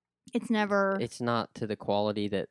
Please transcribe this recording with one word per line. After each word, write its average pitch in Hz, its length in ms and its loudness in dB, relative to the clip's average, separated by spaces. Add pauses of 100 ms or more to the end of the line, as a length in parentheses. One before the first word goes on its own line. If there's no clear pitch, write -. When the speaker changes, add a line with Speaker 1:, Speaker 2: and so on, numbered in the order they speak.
(340)
Speaker 1:
It's 233 160 -2
never 202 500 2
Speaker 2:
it's - 220 -6
not 117 340 0
to 113 120 -4
the 104 80 -2
quality 104 540 0
that, 98 220 -2